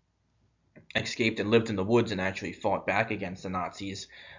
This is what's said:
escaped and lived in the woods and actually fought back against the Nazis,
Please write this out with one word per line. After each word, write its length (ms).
escaped 440
and 120
lived 180
in 60
the 80
woods 280
and 100
actually 320
fought 340
back 240
against 320
the 60
Nazis, 580